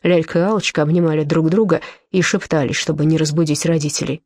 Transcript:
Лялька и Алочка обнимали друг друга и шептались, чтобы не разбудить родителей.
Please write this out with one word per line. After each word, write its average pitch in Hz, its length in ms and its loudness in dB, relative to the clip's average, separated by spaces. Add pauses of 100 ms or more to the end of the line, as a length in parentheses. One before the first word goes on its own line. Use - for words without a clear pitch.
Лялька 170 380 0
и - 20 2
Алочка 196 400 -2
обнимали 156 420 2
друг 160 240 0
друга 180 320 2 (300)
и 185 100 0
шептались, 156 560 -2
чтобы 151 300 -2
не 160 100 4
разбудить 151 480 0
родителей. 151 600 -2